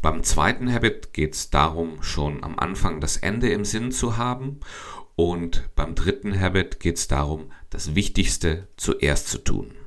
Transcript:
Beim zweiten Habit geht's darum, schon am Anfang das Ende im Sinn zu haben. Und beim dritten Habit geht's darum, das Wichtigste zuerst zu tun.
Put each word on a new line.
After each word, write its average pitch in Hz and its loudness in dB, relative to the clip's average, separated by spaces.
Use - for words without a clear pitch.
Beim 80 2
zweiten 123 2
Habit 120 0
geht's - -2
darum, 80 0
schon 73 -2
am - -6
Anfang 85 0
das 90 -2
Ende 113 0
im 104 0
Sinn 110 -2
zu 117 -2
haben. 131 -4
Und 85 2
beim 78 0
dritten 98 0
Habit 92 2
geht's - -2
darum, 73 0
das 76 -4
Wichtigste 85 2
zuerst - 2
zu - -4
tun. - 0